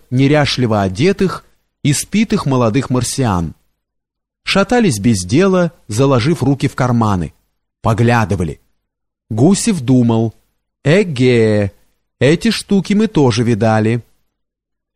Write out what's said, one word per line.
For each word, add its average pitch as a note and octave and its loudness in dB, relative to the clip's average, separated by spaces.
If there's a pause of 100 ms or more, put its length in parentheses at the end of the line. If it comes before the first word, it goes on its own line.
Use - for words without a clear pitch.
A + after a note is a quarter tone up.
неряшливо C3 0
одетых, D3+ -2 (360)
испитых G3+ -2
молодых B2 0
марсиан. A#2 -2 (880)
Шатались G3 0
без G2 0
дела, F3 0 (160)
заложив C3+ 0
руки C3+ 0
в - -8
карманы. A2 -2 (480)
Поглядывали. G#2 0 (680)
Гусев E3+ 0
думал: A#2 0 (480)
«Эге, B2 2 (480)
эти E3+ 2
штуки G3 -2
мы G#3+ 2
тоже B2 0
видали». A2 0 (920)